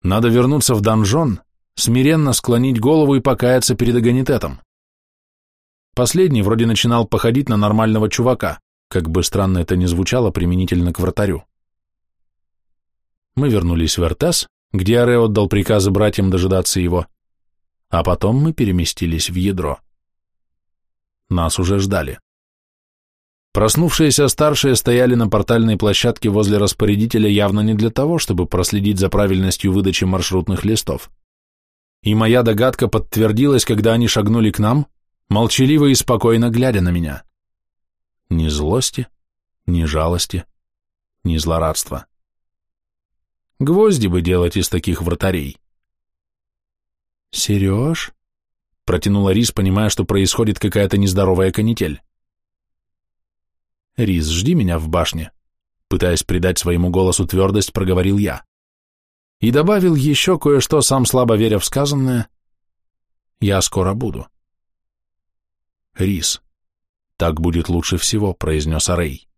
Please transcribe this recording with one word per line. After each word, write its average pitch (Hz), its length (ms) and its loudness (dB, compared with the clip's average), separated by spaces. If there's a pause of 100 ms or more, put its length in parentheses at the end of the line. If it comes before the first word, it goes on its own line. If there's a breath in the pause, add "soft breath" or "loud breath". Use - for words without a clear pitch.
Надо 110 260 2
вернуться 123 460 2
в 104 60 0
донжон, 110 600 0 (340)
смиренно 135 580 2
склонить 123 460 0
голову 143 360 4
и 127 60 2
покаяться 123 540 2
перед 120 200 0
Аганитетом. 120 640 0 (1300)
Последний 135 480 2
вроде 113 240 2
начинал 117 400 0
походить 120 440 0
на 107 80 0
нормального 107 520 2
чувака, 117 500 -2 (280)
как 82 220 -4
бы 82 140 0
странно 95 360 0
это 90 160 -2
ни 90 100 0
звучало 95 460 0
применительно 87 600 0
к - 60 -8
вратарю. 92 440 -2 (1900)
Мы 139 140 0
вернулись 85 480 0
в 87 60 0
Р 82 120 0
Т 165 160 0
С, - 160 -4 (240)
где 101 280 0
Аре 120 180 4
отдал 104 320 2
приказы 101 420 2
братьям 98 380 2
дожидаться 92 500 0
его, 87 280 -2 (800)
а 85 140 0
потом 107 340 0
мы 156 160 0
переместились 87 760 -2
в 87 60 -8
ядро. 90 440 -2 (1500)
Нас 85 300 -2
уже 95 200 0
ждали. 92 400 -4 (1300)
Проснувшиеся 143 760 2
старшие 143 460 2
стояли 123 400 2
на 117 120 2
портальной 113 500 2
площадке 107 520 0
возле 104 280 2
распорядителя 104 720 0
явно 101 300 2
не 110 140 0
для 107 160 0
того, 151 280 -2
чтобы 90 300 -2
проследить 101 500 -2
за 95 120 0
правильностью 95 640 0
выдачи 95 320 0
маршрутных 92 580 -2
листов. 104 480 -4 (920)
И 107 140 0
моя 113 280 4
догадка 117 440 0
подтвердилась, 110 800 0
когда 113 280 0
они 117 140 2
шагнули 107 440 2
к - 80 -6
нам, 123 280 0 (440)
молчаливо 131 540 2
и 139 100 4
спокойно 117 540 2
глядя 117 320 0
на 87 80 2
меня. 82 340 -4 (1040)
Ни 80 200 0
злости, 85 580 -2 (580)
ни 85 200 0
жалости, 82 600 -4 (800)
ни 82 140 0
злорадства. 80 680 -4 (1500)
Гвозди 160 480 2
бы 87 140 0
делать 87 360 0
из 90 120 -2
таких 87 320 -2
вратарей. 85 560 -4 (1700)
«Сереж?» 104 840 -2 (720)
протянула 98 440 0
Рис, 113 220 2
понимая, 98 380 0
что 98 140 -2
происходит 98 560 0
какая-то 101 380 0
нездоровая 95 540 2
канитель. 107 500 -2 (1900)
«Рис, 90 340 0
жди 98 240 -2
меня 90 260 0
в 80 80 -6
башне», 82 440 -4 (560)
пытаясь 90 360 -2
придать 90 360 -2
своему 87 300 0
голосу 92 380 0
твердость, 95 460 0
проговорил 95 440 0
я. 92 260 -4 (960)
И 113 120 2
добавил 175 440 2
еще 147 440 0
кое-что, 143 420 2
сам 131 240 0
слабо 123 300 2
веря 107 240 2
в - 60 -6
сказанное. 135 640 -2 (1120)
«Я 98 220 0
скоро 95 320 -2
буду». 117 340 -8 (1700)
«Рис, - 480 -4 (760)
так 80 240 -2
будет 85 280 -2
лучше 87 280 -2
всего», 104 360 -2
произнес 78 560 -4
Арей. 85 380 -4 (100)